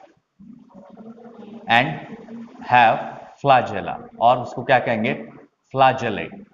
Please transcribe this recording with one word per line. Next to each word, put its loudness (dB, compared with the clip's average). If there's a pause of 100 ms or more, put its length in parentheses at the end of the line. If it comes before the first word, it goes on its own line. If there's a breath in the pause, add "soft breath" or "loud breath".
(1700)
and 4 (800)
have 6 (480)
flagella, 0
और 4
उसको -10
क्या 4
कहेंगे, -4 (480)
flagellate। 0 (160)